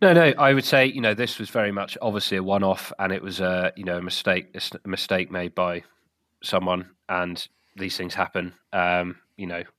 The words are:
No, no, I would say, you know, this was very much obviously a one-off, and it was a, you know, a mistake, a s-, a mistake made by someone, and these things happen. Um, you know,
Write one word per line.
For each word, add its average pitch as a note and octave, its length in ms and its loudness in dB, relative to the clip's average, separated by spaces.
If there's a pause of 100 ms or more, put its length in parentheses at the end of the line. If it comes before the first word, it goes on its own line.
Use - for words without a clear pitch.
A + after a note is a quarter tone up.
No, F#3 120 8
no, E3 240 8
I C#3 160 6
would C3+ 120 2
say, C3+ 200 6
you C3+ 160 -2
know, A2 120 2
this A2+ 260 -4
was G#2+ 100 -8
very G#2 220 0
much G2 300 -6
obviously G#2 360 -2
a F#2 60 -2
one-off, F#2+ 560 0
and F#2+ 120 -2
it G2 100 -4
was F#2 180 -10
a, F#2 360 0
you G2+ 80 -14
know, F2+ 140 -4
a F2 40 -4
mistake, F#2 520 -2
a - 40 -14
s-, - 140 -8 (120)
a - 40 -12
mistake F#2+ 440 -4
made F2+ 240 -6
by F2 280 -2 (580)
someone, F2+ 480 -2 (180)
and F2+ 400 -4 (300)
these F#2+ 200 -8
things F2+ 160 -8
happen. F2+ 400 -4 (200)
Um, F2+ 440 0 (200)
you G2 100 -10
know, F2 160 -8 (160)